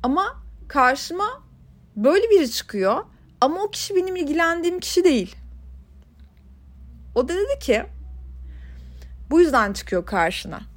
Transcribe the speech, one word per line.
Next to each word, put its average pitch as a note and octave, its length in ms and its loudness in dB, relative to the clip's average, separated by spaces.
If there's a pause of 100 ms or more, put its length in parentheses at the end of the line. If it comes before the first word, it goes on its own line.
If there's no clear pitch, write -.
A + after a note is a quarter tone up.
Ama F4+ 400 0 (260)
karşıma E4+ 720 0 (540)
böyle F4 340 4
biri E4 200 6
çıkıyor. G#3 540 -2 (360)
Ama D#4+ 220 2
o G#4 80 -2
kişi - 260 -4
benim F#4 200 0
ilgilendiğim E4+ 640 0
kişi - 240 0
değil. B3+ 320 4 (1800)
O B3 140 2
da E4+ 60 -4
dedi C#5 260 -2
ki A3+ 220 2 (1500)
bu D#4+ 100 6
yüzden B3+ 320 4
çıkıyor F3+ 340 -4
karşına. F3 540 -2 (160)